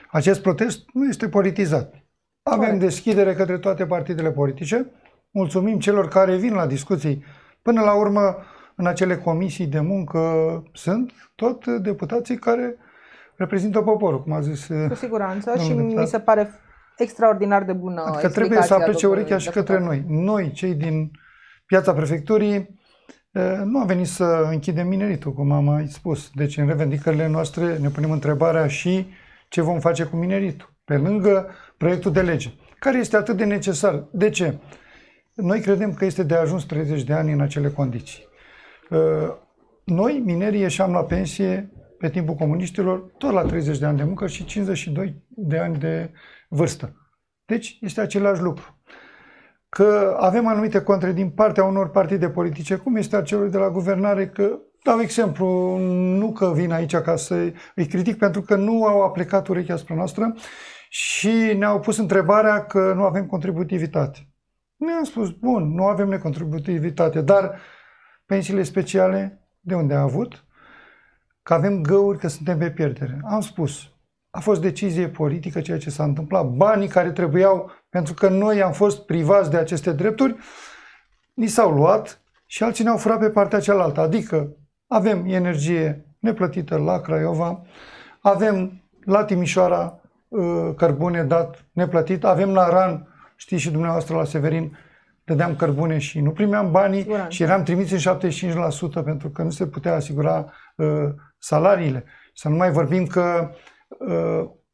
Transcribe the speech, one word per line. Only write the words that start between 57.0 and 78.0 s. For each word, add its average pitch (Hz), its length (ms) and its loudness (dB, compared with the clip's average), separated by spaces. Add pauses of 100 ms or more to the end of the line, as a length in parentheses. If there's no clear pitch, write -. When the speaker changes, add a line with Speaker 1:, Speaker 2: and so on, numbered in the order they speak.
Speaker 1:
să 165 180 -4 (400)
îi 165 120 -2
critic, 185 320 -2
pentru 196 240 0
că - 140 0
nu 220 280 2
au 202 180 4
aplicat 190 460 0
urechea 175 280 -2
spre - 180 -10
noastră 202 400 -2 (540)
și 220 720 0
ne-au 208 220 0
pus 220 180 -2
întrebarea 208 680 4
că 190 320 2
nu 190 60 0
avem 190 240 0
contributivitate. 165 1040 -4 (480)
Ne-am 330 280 -2
spus: 214 260 -4
„Bun, 180 440 0
nu 180 100 0
avem 202 240 2
necontributivitate, 160 1120 -2
dar 190 380 2 (680)
pensiile 196 360 0
speciale 190 840 0 (120)
de 180 140 -4
unde 147 200 0
a 143 60 2
avut? 143 460 -2 (960)
Că - 120 0
avem 185 260 2
găuri, 196 380 2
că 170 100 -4
suntem 156 300 -4
pe 165 120 -2
pierdere.” 139 540 -4
Am 214 160 -2
spus: - 520 -6 (380)
„A - 100 -12
fost 185 200 2
decizie 175 480 -2
politică 156 520 -4
ceea 160 180 -4
ce 147 120 -10
s-a 151 140 -4
întâmplat. 151 420 -2
Banii 196 420 2
care 175 220 2
trebuiau, 185 600 2 (180)
pentru 170 260 -4